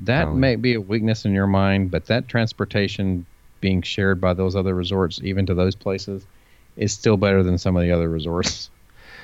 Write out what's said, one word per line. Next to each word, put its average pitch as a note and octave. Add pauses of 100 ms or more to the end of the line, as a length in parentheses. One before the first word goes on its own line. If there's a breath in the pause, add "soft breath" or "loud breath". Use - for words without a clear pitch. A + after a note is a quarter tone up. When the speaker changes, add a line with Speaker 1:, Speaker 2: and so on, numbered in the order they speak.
Speaker 1:
that B2+
Speaker 2:
Probably. D3+
Speaker 1:
may C3
be A#2+
a A2
weakness A2
in G2+
your G2
mind, G2
but E2+
that A#2+
transportation G2 (340)
being F#2+
shared F#2+
by F#2
those F#2
other F#2+
resorts, F2+
even G2
to F#2
those F2+
places, F#2+ (480 soft breath)
is G2+
still G#2+
better G2
than F2+
some F2+
of F2
the F2
other E2+
resorts. E2
<laughs> - (440 loud breath)